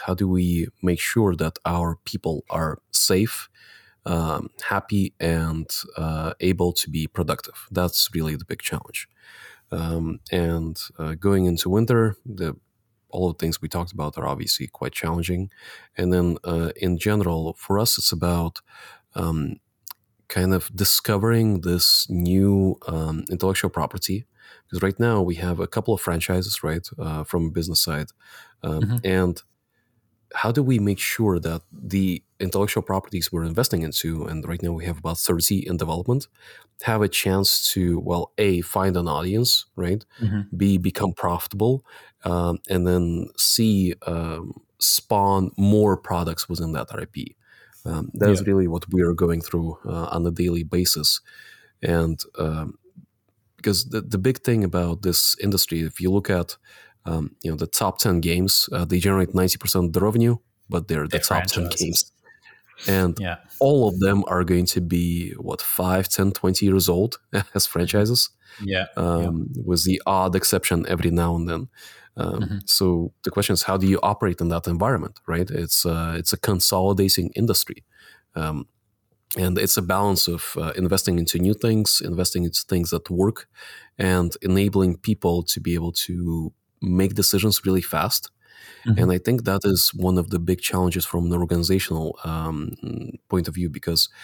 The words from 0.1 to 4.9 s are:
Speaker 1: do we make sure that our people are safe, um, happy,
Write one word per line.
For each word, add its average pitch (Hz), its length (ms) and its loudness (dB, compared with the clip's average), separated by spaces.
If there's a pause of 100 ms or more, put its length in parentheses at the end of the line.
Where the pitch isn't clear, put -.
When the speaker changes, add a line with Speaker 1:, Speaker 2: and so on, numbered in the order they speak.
Speaker 1:
do 95 140 0
we 87 400 2 (140)
make 90 200 0
sure 101 340 2
that 80 300 -4
our 85 400 0
people 82 440 -6
are 80 300 -4 (120)
safe, - 580 0 (560)
um, 82 440 -2 (140)
happy, 98 560 -2